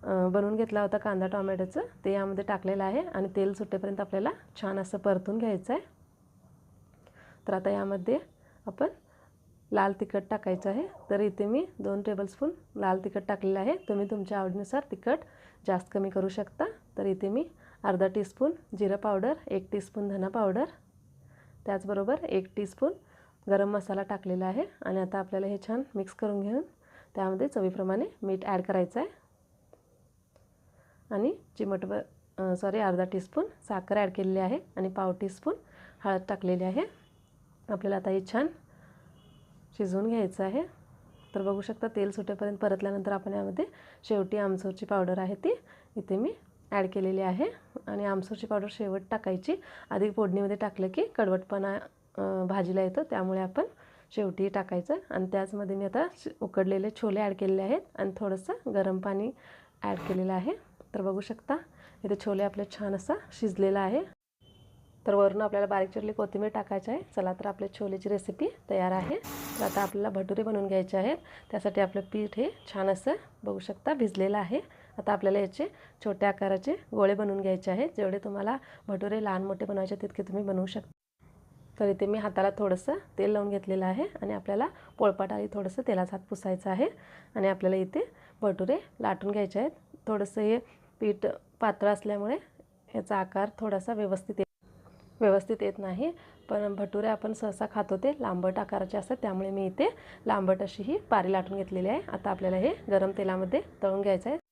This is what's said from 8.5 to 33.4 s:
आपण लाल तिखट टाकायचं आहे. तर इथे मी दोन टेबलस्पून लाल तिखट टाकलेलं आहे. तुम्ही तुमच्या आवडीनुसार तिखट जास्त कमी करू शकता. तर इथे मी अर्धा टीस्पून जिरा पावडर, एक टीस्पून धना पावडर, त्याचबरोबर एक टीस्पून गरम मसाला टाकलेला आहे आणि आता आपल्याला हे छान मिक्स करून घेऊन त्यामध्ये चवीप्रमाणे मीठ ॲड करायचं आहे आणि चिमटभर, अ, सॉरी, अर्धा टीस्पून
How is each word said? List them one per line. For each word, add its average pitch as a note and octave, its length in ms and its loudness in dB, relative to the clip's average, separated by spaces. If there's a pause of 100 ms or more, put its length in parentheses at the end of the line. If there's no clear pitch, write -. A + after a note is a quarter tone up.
आपण G#3 220 0 (840)
लाल G3+ 280 4
तिखट G3+ 300 -2
टाकायचं G3 400 0
आहे. C4+ 160 -2 (240)
तर G3+ 100 4
इथे G3+ 260 0
मी C4+ 200 2 (120)
दोन G3+ 240 -2
टेबलस्पून G3+ 480 -2 (260)
लाल F#3+ 280 2
तिखट G3 240 -2
टाकलेलं G3 320 0
आहे. C4 160 2 (120)
तुम्ही G3+ 220 2
तुमच्या G3+ 300 -2
आवडीनुसार G3 500 -2
तिखट A#3+ 280 0 (480)
जास्त F#3 260 0
कमी G3 180 0
करू F#3+ 180 0
शकता. G3+ 360 -2 (340)
तर G3 80 -2
इथे G3 220 0
मी C#4 200 0 (340)
अर्धा F#3+ 240 4
टीस्पून G#3 460 0 (260)
जिरा G3 180 2
पावडर, G#3 380 2 (140)
एक F#3+ 240 -2
टीस्पून G3+ 360 -4
धना G3 200 -2
पावडर, G#3+ 360 2 (1000)
त्याचबरोबर G3+ 580 0
एक F#3+ 220 0 (100)
टीस्पून G#3 360 0 (580)
गरम G3 200 4
मसाला G3 320 -2
टाकलेला F#3+ 440 -2
आहे A3 180 0 (220)
आणि F#3+ 140 0
आता F#3+ 180 -2
आपल्याला F#3+ 280 -2
हे G3 200 -2
छान A#3 160 -2 (120)
मिक्स F#3+ 200 -4
करून G#3 260 -2
घेऊन A3 220 0 (520)
त्यामध्ये F#3+ 340 0
चवीप्रमाणे F#3+ 560 0 (180)
मीठ F#3+ 220 -2
ॲड F#3+ 180 0
करायचं F#3 380 0
आहे F#4 80 -2 (2000)
आणि A#3+ 200 2 (240)
चिमटभर, G3 420 -2 (380)
अ, F#3 160 2
सॉरी, G3 240 0
अर्धा F#3 260 2
टीस्पून F#3 400 -2 (240)